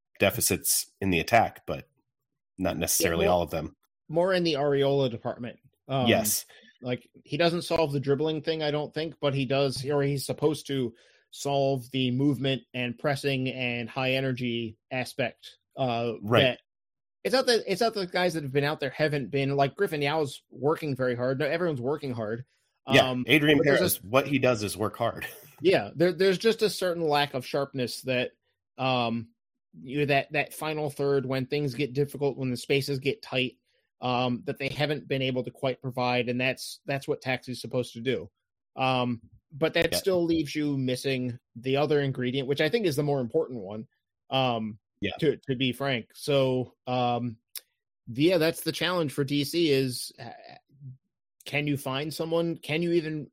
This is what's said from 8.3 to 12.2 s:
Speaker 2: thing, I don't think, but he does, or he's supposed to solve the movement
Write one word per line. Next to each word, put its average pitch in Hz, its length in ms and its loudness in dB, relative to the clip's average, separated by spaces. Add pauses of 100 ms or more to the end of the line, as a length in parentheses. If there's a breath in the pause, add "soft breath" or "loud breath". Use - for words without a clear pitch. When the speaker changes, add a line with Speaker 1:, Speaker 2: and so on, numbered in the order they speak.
Speaker 2:
thing, 160 200 -2
I 147 80 0
don't 147 220 -2
think, 156 260 -6
but 143 140 0
he 135 120 0
does, 135 400 0
or 143 180 2
he's 139 220 0
supposed 147 420 0
to 131 260 -2 (380 soft breath)
solve 139 600 0
the 131 200 2
movement 135 500 2 (120)